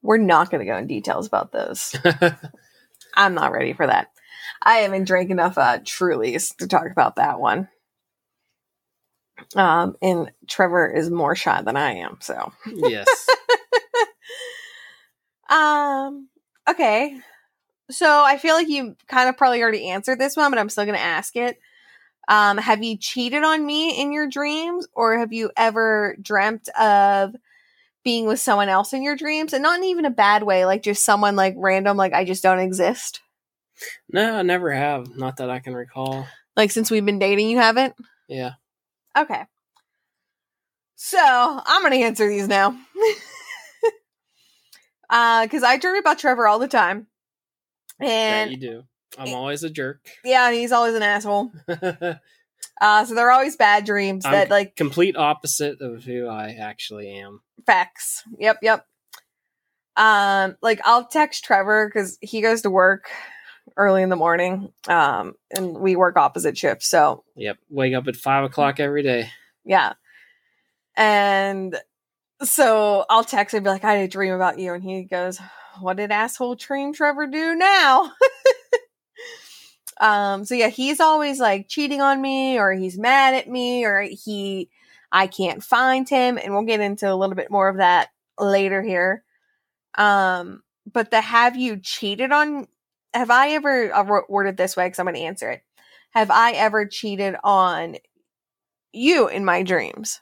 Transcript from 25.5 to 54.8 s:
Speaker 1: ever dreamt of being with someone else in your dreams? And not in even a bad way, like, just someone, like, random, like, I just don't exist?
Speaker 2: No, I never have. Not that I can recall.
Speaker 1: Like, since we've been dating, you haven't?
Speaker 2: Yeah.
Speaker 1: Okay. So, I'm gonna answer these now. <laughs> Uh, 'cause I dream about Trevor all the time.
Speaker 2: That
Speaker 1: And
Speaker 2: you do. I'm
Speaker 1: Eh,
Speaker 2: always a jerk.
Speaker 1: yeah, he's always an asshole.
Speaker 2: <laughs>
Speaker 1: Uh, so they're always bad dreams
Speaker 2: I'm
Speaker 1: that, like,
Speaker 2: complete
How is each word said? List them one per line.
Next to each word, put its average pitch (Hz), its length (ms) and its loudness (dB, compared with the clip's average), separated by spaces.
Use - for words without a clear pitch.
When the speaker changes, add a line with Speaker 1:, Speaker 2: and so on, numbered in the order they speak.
Speaker 1:
ever 220 640 0
dreamt 208 480 -2
of 202 680 2
being 233 220 0
with 214 120 0
someone 202 300 2
else 196 240 2
in 269 100 -4
your 285 140 -4
dreams? 311 340 -4
And 277 120 -2
not 330 160 2
in 370 60 -2
even 349 200 -2
a 277 40 0
bad 208 340 2
way, 185 220 2
like, 196 180 0
just 202 200 -2
someone, 208 320 2
like, 190 220 2
random, 190 400 0
like, 190 160 0
I 180 100 2
just 185 200 -4
don't 185 160 4
exist? 185 600 -2
Speaker 2:
No, 220 280 0
I 190 60 -2
never 180 280 0
have. 135 460 -4
Not 131 200 -8
that 127 120 -6
I 127 100 -6
can 127 140 -12
recall. 131 540 -8
Speaker 1:
Like, 208 160 2
since 226 180 -2
we've 214 160 0
been 202 140 0
dating, 202 300 2
you 233 80 0
haven't? 247 380 2
Speaker 2:
Yeah. 131 240 -10
Speaker 1:
Okay. 277 260 -4
So, - 240 -4
I'm 269 640 2
gonna 277 140 2
answer 220 300 0
these 202 200 -2
now. 202 300 2
<laughs> - 960 -4
Uh, 233 380 4
'cause 269 140 -4
I 247 140 4
dream 359 220 -2
about 392 220 2
Trevor 240 280 2
all 208 100 4
the 254 120 -2
time. 208 380 0
Speaker 2:
That 277 80 -4
Speaker 1:
And 214 440 0
Speaker 2:
you 131 60 -10
do. 120 260 -12
I'm 131 100 -12
Speaker 1:
Eh, 127 60 -8
Speaker 2:
always 139 300 -8
a 165 60 -6
jerk. 143 400 -10
Speaker 1:
yeah, 247 300 2
he's 233 180 -2
always 233 240 2
an 214 80 -2
asshole. 208 480 -2
Speaker 2:
<laughs> 170 540 -6
Speaker 1:
Uh, 214 260 4
so 226 80 -10
they're 240 180 4
always 269 260 2
bad 208 280 4
dreams 196 400 -4
Speaker 2:
I'm 139 60 0
Speaker 1:
that, 196 180 4
like, 202 260 2
Speaker 2:
complete 165 420 0